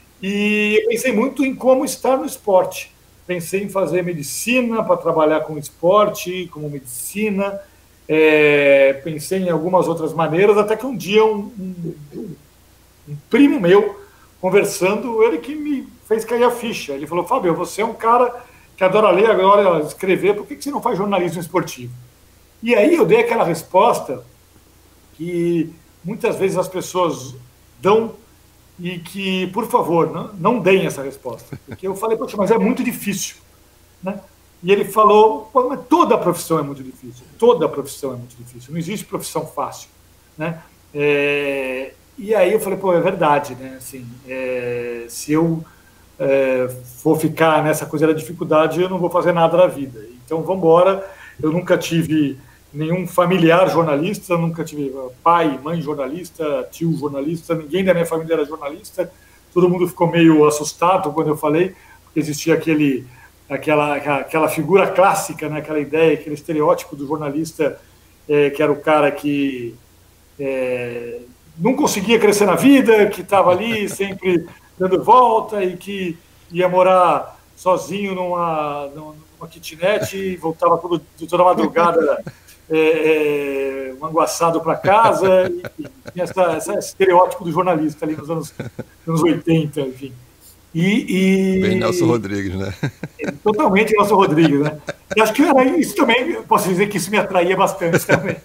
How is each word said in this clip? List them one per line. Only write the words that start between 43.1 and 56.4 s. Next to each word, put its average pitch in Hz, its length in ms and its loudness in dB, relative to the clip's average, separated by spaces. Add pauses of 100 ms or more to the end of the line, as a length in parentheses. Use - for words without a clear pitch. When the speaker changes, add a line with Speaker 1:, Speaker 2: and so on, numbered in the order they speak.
Speaker 1:
né? 131 220 -16
Assim, 127 280 -18 (220)
é... 123 800 -8
se - 240 -8
eu, 160 320 0 (540)
é, 135 500 0 (320)
for 156 180 2
ficar 156 440 2
nessa 151 220 -2
coisa 156 220 0
da 156 60 2
dificuldade, 156 680 0
eu 185 80 0
não 185 100 -4
vou 175 100 -2
fazer 170 240 0
nada 170 240 2
na 180 100 6
vida. 131 320 -8 (240)
Então, 160 200 -6
vambora." 180 600 2 (360)
Eu 156 120 -2
nunca 175 260 0
tive 151 580 -2 (380)
nenhum 165 340 -4
familiar 175 600 4
jornalista, 165 680 -2
nunca 165 260 -4
tive 143 300 -8 (300)
pai, 165 400 2
mãe 165 180 -6
jornalista, 143 920 -6